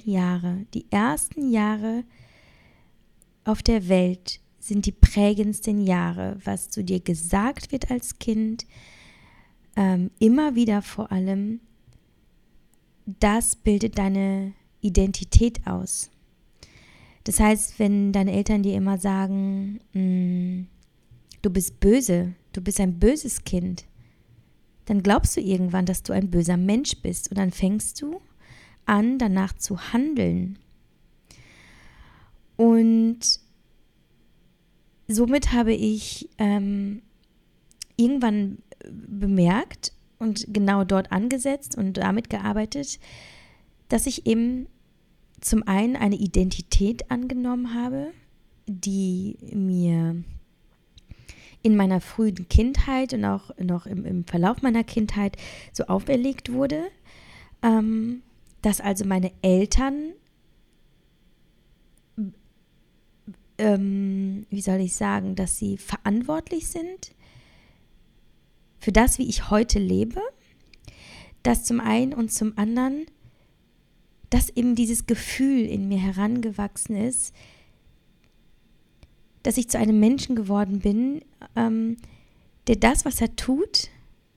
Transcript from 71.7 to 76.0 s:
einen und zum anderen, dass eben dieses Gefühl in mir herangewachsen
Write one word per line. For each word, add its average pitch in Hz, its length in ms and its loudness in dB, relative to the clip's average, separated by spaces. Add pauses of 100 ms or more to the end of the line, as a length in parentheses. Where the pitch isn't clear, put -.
einen 233 320 0
und 226 180 -2
zum 214 260 -2
anderen, 254 480 -2 (1200)
dass 247 220 4
eben 240 240 2
dieses 226 300 0
Gefühl 254 600 0
in 196 240 -4
mir 196 100 0
herangewachsen 202 960 -4